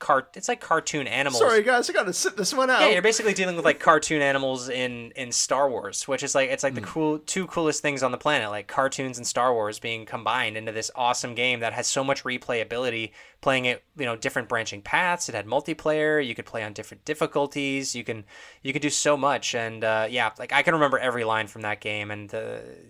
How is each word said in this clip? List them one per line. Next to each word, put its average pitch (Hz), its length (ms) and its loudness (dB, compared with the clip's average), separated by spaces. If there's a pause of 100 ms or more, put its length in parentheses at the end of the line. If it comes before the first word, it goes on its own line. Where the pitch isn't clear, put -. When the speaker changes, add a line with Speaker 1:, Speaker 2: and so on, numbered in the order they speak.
Speaker 1:
cart-, - 360 0
it's - 120 -8
like 147 120 -2
cartoon 151 460 0
animals. 127 320 0
Speaker 2:
Sorry, 226 240 6
guys, 240 260 2
I 349 60 -4
gotta 214 180 0
sit - 240 -2
this 190 160 -2
one 254 160 2
out. 247 140 4
Speaker 1:
Yeah, - 60 8
you're 180 140 4
basically 220 300 4
dealing 180 240 0
with, 165 80 0
like, 151 160 4
cartoon 156 400 4
animals 135 480 0
in, 123 440 -4
in 123 200 -10
Star 139 380 2
Wars, 98 360 -6
which 135 160 -2
is, 135 120 -2
like, 131 160 2
it's, 131 140 -2
like, 135 100 0
the 117 80 -8
Speaker 3:
Mm. 98 40 -10
Speaker 1:
cool, 156 340 0
two 185 260 -4
coolest 156 340 0
things 139 220 -2
on 127 100 2
the 123 60 -4
planet, 131 320 2
like, 104 180 -6
cartoons 131 480 -2
and 120 100 -8
Star 127 280 2
Wars 107 240 0
being 113 260 -8
combined 113 540 -2
into 110 140 -6
this 110 220 -6
awesome 123 400 0
game 120 260 0
that 113 120 -2
has 117 140 -4
so 135 180 0
much 135 200 -2
replayability, 120 880 -4 (280)
playing 131 240 2
it, 120 180 0 (140)
you 143 80 -4
know, 117 100 -2
different 123 340 -4
branching 110 340 -2
paths. 175 460 0
It 123 60 -6
had 104 120 -4
multiplayer. 151 800 0
You 117 100 -6
could 117 120 -8
play 113 160 -6
on 107 120 -6
different - 300 -14
difficulties. 139 880 -2
You 120 100 -8
can, 110 200 -8 (380)
you 135 100 -4
could 143 100 -4
do 147 80 2
so 147 260 2
much. 131 400 0
And, 113 260 -4
uh, 110 260 2
yeah, 120 300 0
like, 123 140 -10
I 143 100 4
can 165 120 4
remember 143 220 4
every 120 280 0
line 110 240 0
from 107 140 -14
that 107 180 -4
game. 104 320 -6
And, 104 200 -12
uh, 110 260 -8 (320)